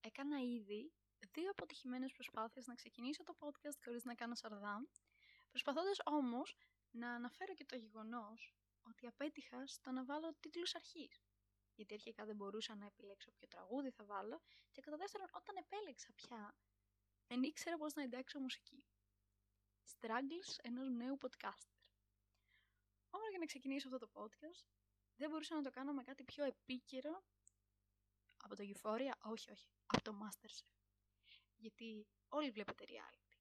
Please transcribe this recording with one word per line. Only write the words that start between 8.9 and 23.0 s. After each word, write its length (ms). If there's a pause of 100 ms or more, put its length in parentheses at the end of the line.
απέτυχα 600
στο 240
να 140
βάλω 360
τίτλους 340
αρχής. 480 (520)
Γιατί 200
αρχικά 300
δεν 120
μπορούσα 380
να 120
επιλέξω 440
ποιο 180
τραγούδι 420
θα 140
βάλω 380 (280)
και 100
κατά 160
δεύτερον, 360
όταν 240
επέλεξα 560
πια, 440 (680)
δεν 160
ήξερα 340
πώς 180
να 80
εντάξω 380
μουσική. 440 (1000)
Struggles 760
ενός 260
νέου 320
podcaster. 560 (1300)